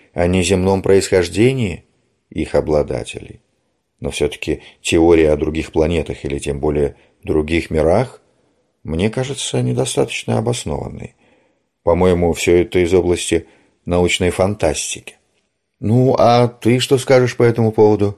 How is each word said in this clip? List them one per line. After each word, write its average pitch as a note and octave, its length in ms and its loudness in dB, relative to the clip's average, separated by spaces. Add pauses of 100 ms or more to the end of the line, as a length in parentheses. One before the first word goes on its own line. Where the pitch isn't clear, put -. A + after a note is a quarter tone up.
(140)
о F2 140 0
неземном F#2 540 0
происхождении G2 1040 0 (440)
их D2 260 -6
обладателей. C#2+ 880 -4 (580)
Но C#2+ 100 -8
всё-таки - 520 -6 (200)
теория E2 500 4
о D2+ 60 2
других D2+ 340 -4
планетах D#2 520 -2
или C#2 160 -6
тем C#2+ 200 -6
более D2 360 -2 (280)
других D#2 460 -2
мирах, E2 520 0 (600)
мне E2 260 -2
кажется, C3 520 -6
недостаточно B2 760 -4
обоснованной. - 800 -6 (680)
По-моему, F2 500 2
всё F2 240 2
это F2+ 220 0
из F2 140 0
области F2 540 0 (380)
научной F2+ 460 0
фантастики». - 840 -4 (640)
«Ну, B2 380 2
а A#2+ 300 4
ты A#2+ 320 0
что C3 180 0
скажешь B2+ 380 2
по B2 80 0
этому A2+ 300 2
поводу, G#2 440 2